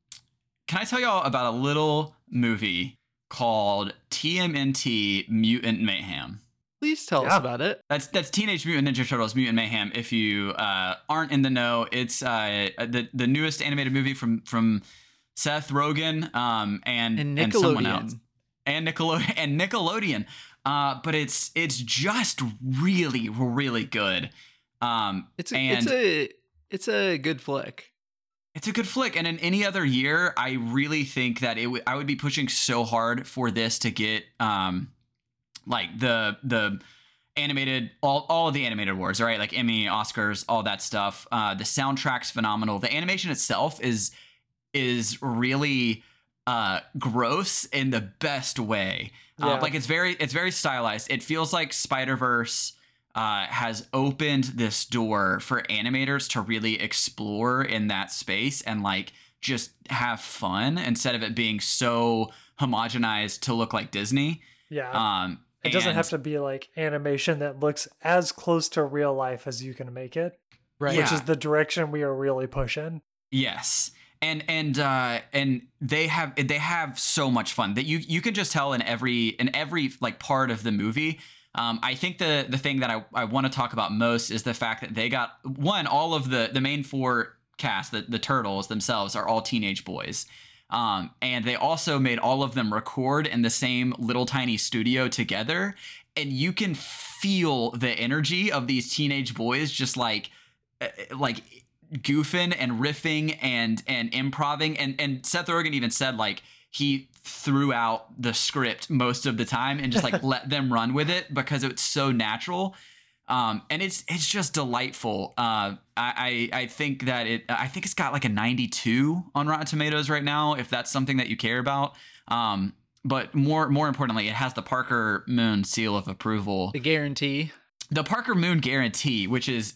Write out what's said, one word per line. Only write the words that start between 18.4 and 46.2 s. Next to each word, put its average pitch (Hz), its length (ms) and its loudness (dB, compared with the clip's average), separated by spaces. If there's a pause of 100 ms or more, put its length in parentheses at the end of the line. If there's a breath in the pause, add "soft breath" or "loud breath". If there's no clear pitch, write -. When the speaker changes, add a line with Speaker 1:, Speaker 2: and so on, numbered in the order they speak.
Speaker 1:
And 156 220 0
Nickelode-, 160 460 0
<laughs> - 40 -2
and 151 220 0
Nickelodeon. 185 680 0 (400 loud breath)
Uh, 139 380 2
but 160 120 0
it's, 147 400 0
it's 151 220 0
just 170 640 0 (220)
really, 135 680 2
really 120 560 0
good. 98 440 0 (520 loud breath)
Um, 110 460 0 (100)
Speaker 2:
It's 170 140 -8
a, - 60 -4
Speaker 1:
and 131 260 2
Speaker 2:
it's 277 80 2
a, 185 380 2 (400)
it's - 180 -6
a 202 300 2
good 139 240 -2
flick. - 500 -6 (640)
Speaker 1:
It's 151 120 -6
a 214 40 -2
good 214 160 0
flick, 247 300 -2
and 165 100 0
in 165 120 -2
any 190 260 2
other 190 200 0
year, 143 520 2
I 127 160 0
really 139 500 0
think 127 380 -2
that 117 160 0
it 113 60 -2
w-, 123 220 -2
I 127 100 0
would 143 120 -4
be 143 80 0
pushing 139 320 -2
so 120 380 0
hard 117 420 0
for 123 240 -2
this 113 280 0
to 117 120 0
get, 107 320 0 (160)
um, 95 520 0 (760)
like, 104 340 -2
the, 113 440 2
the 110 360 0 (580 soft breath)
animated, 135 540 -2 (100)
all, 143 260 2
all 165 220 4
of 143 40 0
the 139 120 0
animated 104 300 0
awards, 95 260 0
right? 113 180 2
Like 104 180 -2
Emmy, 113 280 2
Oscars, 104 640 0
all 113 140 2
that 101 180 -2
stuff. 101 500 -2
Uh, 107 220 0
the 98 100 -6
soundtrack's 135 680 -2
phenomenal. 107 480 0
The 113 140 0
animation 180 380 -2
itself 135 500 0
is, 117 300 0 (600 loud breath)
is 123 480 0
really, 127 840 0 (440 soft breath)